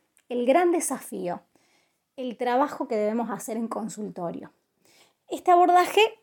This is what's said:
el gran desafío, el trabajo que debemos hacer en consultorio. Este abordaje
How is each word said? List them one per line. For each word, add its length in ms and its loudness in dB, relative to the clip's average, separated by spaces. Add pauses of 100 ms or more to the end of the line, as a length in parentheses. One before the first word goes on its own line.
(280)
el 160 -4
gran 280 4
desafío, 680 -4 (760)
el 200 -10
trabajo 520 -2
que 80 -2
debemos 340 -2
hacer 260 -8
en 120 -6
consultorio. 800 -8 (800)
Este 220 -2
abordaje 500 6 (220)